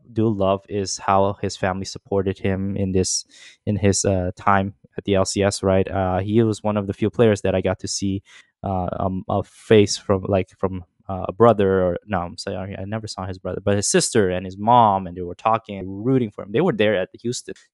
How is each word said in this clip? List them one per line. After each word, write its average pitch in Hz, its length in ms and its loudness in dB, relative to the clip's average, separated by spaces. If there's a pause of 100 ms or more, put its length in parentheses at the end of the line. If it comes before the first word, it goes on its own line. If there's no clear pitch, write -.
(100)
do 110 180 0
love 98 420 0
is 98 260 -4
how 98 460 2
his 98 140 -4
family 95 280 -4
supported 98 540 -4
him 98 380 -2
in 95 160 -2
this, 92 320 0 (420)
in 107 100 0
his, 98 300 2
uh, 92 300 0
time 98 380 0 (220)
at - 80 -12
the 98 120 2
L 95 100 2
C - 160 -2
S, 101 200 0
right? 95 240 2
Uh, 92 340 -2
he 104 220 2
was 110 200 0
one 107 160 -2
of 101 80 -4
the 101 80 -4
few 107 160 -2
players 110 320 2
that 95 120 0
I 95 60 2
got 92 200 -2
to - 80 -10
see, 98 340 -4 (400)
uh, 95 260 -4 (100)
um, 95 300 -4
a 98 140 -2
face - 560 4
from, 95 240 -2
like, 95 360 -2
from, 92 260 -6 (260)
uh, 92 180 -6
a - 40 -8
brother. 98 500 4
Or, 90 140 0 (100)
no, 101 140 -2
I'm 87 180 -10
sorry, 95 360 -8
I 95 120 -10
never 110 200 -8
saw 95 200 -8
his 92 120 -8
brother, 92 240 -6
but 101 140 2
his 101 140 -2
sister 113 400 2
and 92 160 -4
his 95 100 -12
mom, 104 500 4
and 87 80 -12
they 90 80 -8
were 87 120 -8
talking 110 440 -2
and 98 280 -8
rooting 123 240 0
for 95 120 -14
him. 95 100 -14
They 127 100 0
were 180 100 0
there 104 240 2
at 92 160 -2
the - 60 -20
Houston - 360 -8 (200)